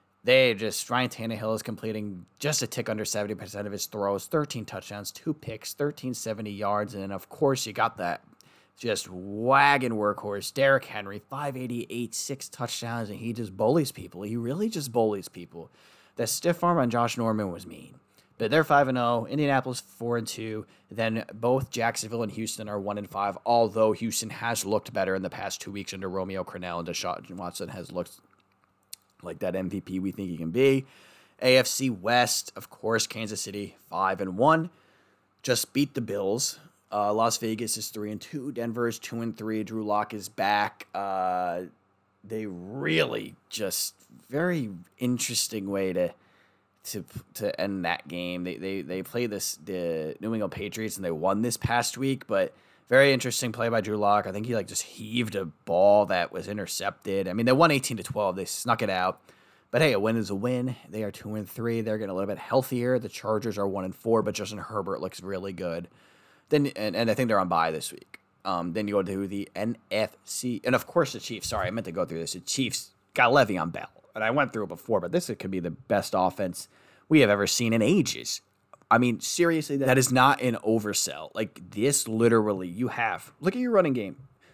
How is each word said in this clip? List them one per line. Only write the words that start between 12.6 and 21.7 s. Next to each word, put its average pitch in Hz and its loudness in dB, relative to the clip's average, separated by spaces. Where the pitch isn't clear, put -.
and 101 -10
he 117 -6
just 107 -8
bullies 127 2
people. 90 -12
He 110 -4
really 156 -2
just 143 -6
bullies 107 2
people. 85 -16
That 120 -2
stiff 170 0
arm 170 4
on 123 4
Josh 117 0
Norman 107 0
was 85 -12
mean. - -18
But 110 0
they're 151 6
five 143 6
and 127 0
oh, 120 2
Indianapolis 135 0
four 120 -4
and 113 -4
two, 110 -8
then 110 -2
both 123 2